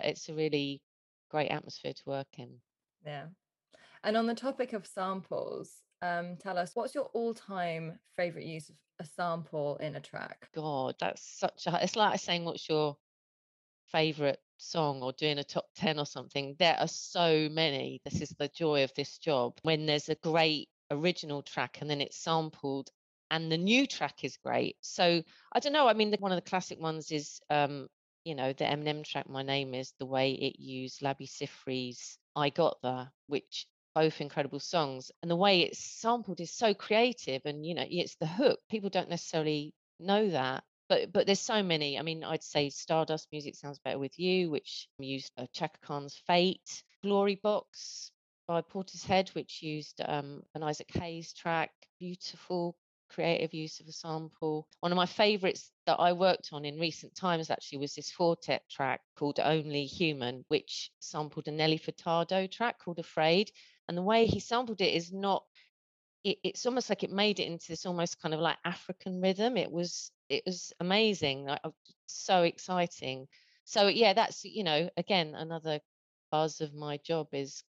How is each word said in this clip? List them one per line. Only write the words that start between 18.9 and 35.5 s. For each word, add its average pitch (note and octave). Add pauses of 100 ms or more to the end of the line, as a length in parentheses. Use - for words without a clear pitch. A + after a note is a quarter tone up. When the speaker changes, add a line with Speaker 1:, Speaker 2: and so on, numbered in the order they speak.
Speaker 1:
this -
job. B2+
When D#3
there's D3+
a D#3
great D#3+ (220)
original D3
track -
and D3
then D3
it's -
sampled D#3 (400)
and D#3+
the D#3+
new A3+
track -
is C3
great. B2
So E3+ (300)
I A#3+
don't C#4+
know. D4
I A3
mean, G#3+
the, G3+
one G3
of F3+
the -
classic -
ones D#3+
is, D3 (100)
um, C#3+ (360)
you D#3+
know, C3
the D3
Eminem D3+
track, -
My C3+
Name C3+
Is, C3
the C3+
way C3
it -
used C3
Labi C3+
Siffre's - (180)
I D3
Got -
There, B2+ (160)
which - (280)
both D#3
incredible C#3+
songs. C3+ (120)
And E3+
the E3+
way F#3